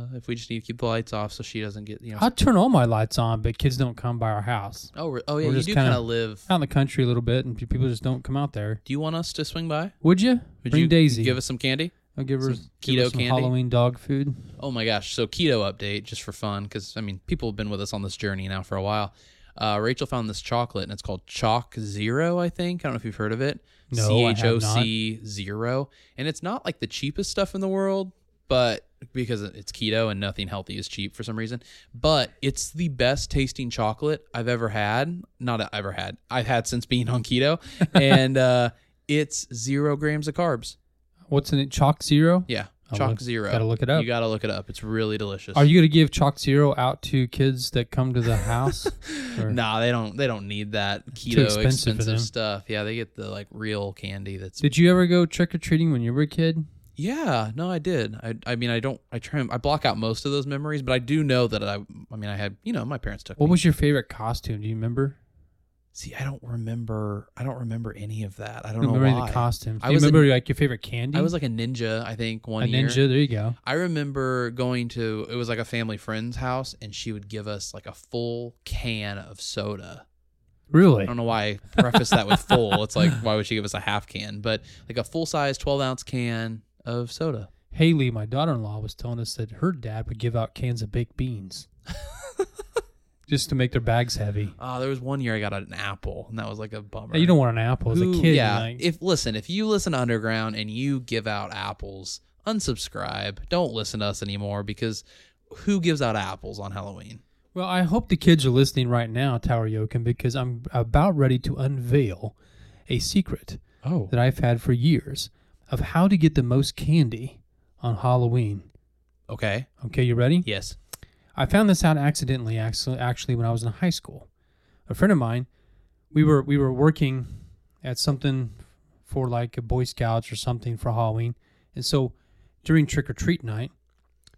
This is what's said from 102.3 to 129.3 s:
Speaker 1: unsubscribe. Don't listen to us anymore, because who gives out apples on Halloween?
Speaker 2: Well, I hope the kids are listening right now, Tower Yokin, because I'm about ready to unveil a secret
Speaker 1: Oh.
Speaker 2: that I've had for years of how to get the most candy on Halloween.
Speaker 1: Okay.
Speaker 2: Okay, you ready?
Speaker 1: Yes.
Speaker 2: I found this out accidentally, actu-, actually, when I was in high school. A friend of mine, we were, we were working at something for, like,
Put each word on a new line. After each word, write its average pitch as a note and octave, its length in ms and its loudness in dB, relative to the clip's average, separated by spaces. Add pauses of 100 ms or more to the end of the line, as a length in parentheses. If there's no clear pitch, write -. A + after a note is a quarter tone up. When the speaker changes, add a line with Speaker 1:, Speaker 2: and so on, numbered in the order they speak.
Speaker 1:
unsubscribe. G#2 1000 -6
Don't E3+ 240 0
listen G#2+ 300 -6
to G#2 60 -2
us G2 140 -6
anymore, G2+ 420 -6
because G#2+ 420 -6 (540)
who G3+ 200 2
gives D#3+ 220 2
out A2+ 160 0
apples G2+ 420 -8
on G2 140 -10
Halloween? G#2+ 480 -12 (320)
Speaker 2:
Well, F#3 140 -4
I F3+ 160 4
hope G3 260 2
the F3+ 80 4
kids D#3+ 280 8
are C3 40 4
listening B2+ 400 4
right A#2 200 0
now, B2 280 0
Tower A2+ 320 0
Yokin, A2 340 -2
because A#2+ 320 -2
I'm B2 280 -6 (100)
about C#3+ 420 4
ready C3 240 4
to - 160 -2
unveil B2+ 800 0 (540)
a - 100 0
secret - 600 -2 (260)
Speaker 1:
Oh. B2+ 260 -2
Speaker 2:
that A#2+ 80 2
I've C3 200 4
had A#2 220 2
for B2+ 120 2
years C3+ 560 0 (400)
of A#2+ 100 -2
how E3+ 300 4
to G3 80 4
get D#3 180 4
the C3+ 80 4
most B2 320 2
candy C3+ 640 0 (420)
on A#2 160 0
Halloween. A#2+ 680 2 (640)
Speaker 1:
Okay. A2 380 -4 (180)
Speaker 2:
Okay, A#2 180 0
you A#2+ 120 2
ready? D3 300 4
Speaker 1:
Yes. G2 300 -6 (580)
Speaker 2:
I C3 120 -2
found G3+ 240 6
this F3 160 4
out D#3 120 6
accidentally, C3 600 0
actu-, A2 400 -2
actually, B2 380 -2
when A#2 100 0
I A#2 60 2
was A2+ 120 -2
in A2+ 80 -4
high F3+ 180 0
school. - 380 -8 (640)
A - 40 -4
friend G3+ 200 4
of E3 40 4
mine, A#2+ 300 -2 (640)
we D3+ 140 6
were, D3 180 8
we C#3+ 140 2
were C3+ 160 2
working C3 520 4 (580)
at B2+ 140 -6
something C3 540 0 (540)
for, C3 240 -2
like, A#2+ 280 -4